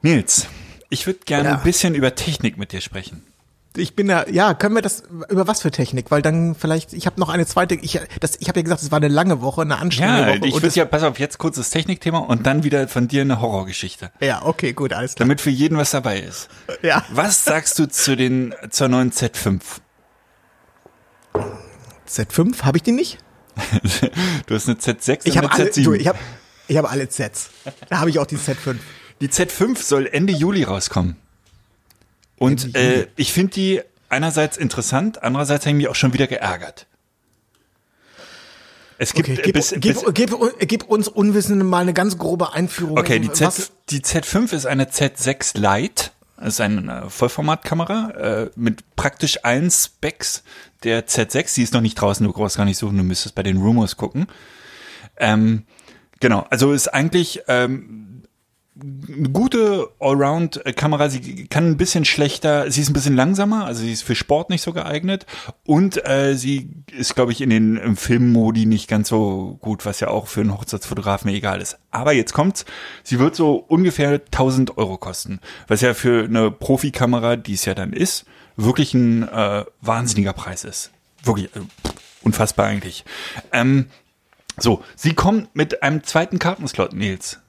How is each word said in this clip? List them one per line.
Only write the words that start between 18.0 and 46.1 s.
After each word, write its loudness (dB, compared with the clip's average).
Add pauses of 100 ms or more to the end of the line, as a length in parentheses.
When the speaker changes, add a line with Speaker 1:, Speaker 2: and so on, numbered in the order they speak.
Speaker 1:
den, 2 (180)
zur 2
neuen 4
Z -2
fünf? -2 (2250)
Speaker 2:
Z -6
fünf? 0
Hab 2
ich 2
die 2
nicht? -2 (360)
Speaker 1:
<laughs> -2 (360)
Du -2
hast -2
eine 0
Z -2
sechs 0
Speaker 2:
Ich 2
Speaker 1:
und 4
Speaker 2:
hab -
Speaker 1:
eine 0
Speaker 2:
alle, 4
Speaker 1:
Z -2
sieben. 4
Speaker 2:
du, 6
ich 2
hab, 0 (500)
ich 2
hab 0
alle -4
Zs. -8 (380)
Da -2
hab 2
ich 2
auch 2
die -6
Z -4
fünf. -6 (400)
Speaker 1:
Die -4
Z 0
fünf 0
soll 0
Ende 0
Juli 2
rauskommen. -2 (1200)
Und, 2
Speaker 2:
Ende -2
Juli. 4
Speaker 1:
äh, -6 (100)
ich 0
find 2
die 0 (280)
einerseits 0
interessant, -2
andererseits 0
hab 2
ich 4
mich 2
auch -4
schon 4
wieder 2
geärgert. -6 (2000)
Es -4
gibt, 2
Speaker 2:
Okay, -2
Speaker 1:
äh, -2
Speaker 2:
gib, 2
Speaker 1:
bis, 2
Speaker 2:
gib, -6
Speaker 1:
bis 2
Speaker 2:
gib, 2 (340)
gib -2
uns 0
Unwissenden 2
mal 2
eine 0
ganz 0
grobe -4
Einführung. -2
Speaker 1:
Okay, 2
die -2
Z, 2
Speaker 2:
Was -4 (180)
Speaker 1:
die -4
Z -2
fünf 0
ist -4
eine 0
Z -2
sechs -2
Lite. 0 (260)